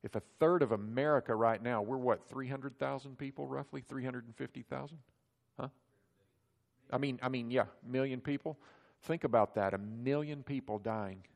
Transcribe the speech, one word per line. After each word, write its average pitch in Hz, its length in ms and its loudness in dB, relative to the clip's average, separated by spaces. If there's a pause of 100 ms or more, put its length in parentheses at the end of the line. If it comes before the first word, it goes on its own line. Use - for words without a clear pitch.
If 110 120 -8
a 104 60 -2 (180)
third 165 220 6
of 113 120 4
America 123 600 2
right 113 280 4
now, 117 200 0
we're 120 160 -2
what, 123 320 2
three 127 200 -6
hundred 135 280 -6
thousand 135 400 -4
people 139 300 -6
roughly? 135 400 -6
Three 131 160 -6
hundred 123 220 -4
and 117 100 -18
fifty - 280 -8
thousand? 143 340 -8 (600)
Huh? - 120 -4 (1200)
I 127 60 0
mean, 135 260 0
I 127 60 2
mean, 120 200 -4
yeah, 123 160 4 (220)
million 131 320 0
people. 143 400 -4 (440)
Think 165 200 -2
about 113 320 4
that, 98 180 2
a 98 40 -2
million 131 680 -2
people 127 340 -4
dying 101 460 -4 (120)